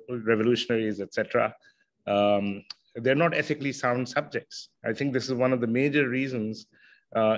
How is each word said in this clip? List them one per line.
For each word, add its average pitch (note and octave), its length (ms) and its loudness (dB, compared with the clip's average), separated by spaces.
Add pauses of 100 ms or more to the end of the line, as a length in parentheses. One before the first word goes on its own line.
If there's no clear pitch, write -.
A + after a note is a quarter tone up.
revolutionaries, A2+ 920 0
et F#2 120 -8
cetera. A2+ 400 0 (540)
Um, G2+ 560 2 (360)
they're B2+ 140 2
not E3 220 2
ethically D3 360 -2
sound B2 380 -2
subjects. - 600 -6 (140)
I A#2 80 -2
think C#3 220 -2
this B2 140 -2
is C3 80 -2
one B2+ 180 2
of A#2+ 80 0
the A#2 60 0
major C3+ 420 2
reasons, B2 560 -4 (500)
uh, A2 220 4